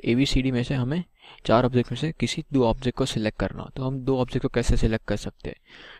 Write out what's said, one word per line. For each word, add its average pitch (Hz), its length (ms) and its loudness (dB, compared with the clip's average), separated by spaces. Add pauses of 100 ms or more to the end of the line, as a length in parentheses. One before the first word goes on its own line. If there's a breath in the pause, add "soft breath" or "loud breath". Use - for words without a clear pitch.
ए, 117 100 2
बी, 135 120 4
सी, 131 160 2
डी 131 80 0
में 120 120 0
से 143 120 -4
हमें 135 300 -2 (420 loud breath)
चार 117 180 6
ऑब्जेक्ट 123 280 0
में 117 60 -6
से 156 140 -2
किसी - 400 -4
दो 127 140 4
ऑब्जेक्ट 113 320 0
को 131 80 0
सिलेक्ट 110 320 -4
करना - 240 -4
हो, - 140 -14
तो 131 80 -6
हम 131 160 -4
दो 131 180 0
ऑब्जेक्ट 123 240 -2
को 131 60 -2
कैसे - 280 2
सिलेक्ट 110 300 2
कर 104 100 0
सकते - 320 -12
हैं? - 80 -10 (440 loud breath)